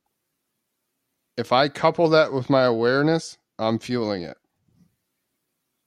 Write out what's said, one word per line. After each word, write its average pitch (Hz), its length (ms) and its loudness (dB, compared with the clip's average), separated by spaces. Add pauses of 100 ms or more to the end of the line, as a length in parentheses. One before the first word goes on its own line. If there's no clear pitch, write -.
(1400)
If 117 160 -4
I 139 160 2
couple 160 400 0
that 156 240 2
with 131 160 -6
my 135 140 4
awareness, 127 760 0 (200)
I'm 110 220 -2
fueling 107 440 -4
it. 73 140 -14 (1500)